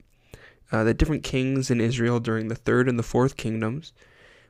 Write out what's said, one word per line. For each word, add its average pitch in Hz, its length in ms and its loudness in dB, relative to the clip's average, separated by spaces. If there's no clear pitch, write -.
uh, 110 140 2
the 113 80 4
different 156 280 2
kings 131 480 -2
in 120 120 2
Israel 117 400 0
during 113 260 -2
the 110 80 -4
third 123 320 2
and 123 100 0
the 117 60 -2
fourth 127 320 0
kingdoms, 110 560 -6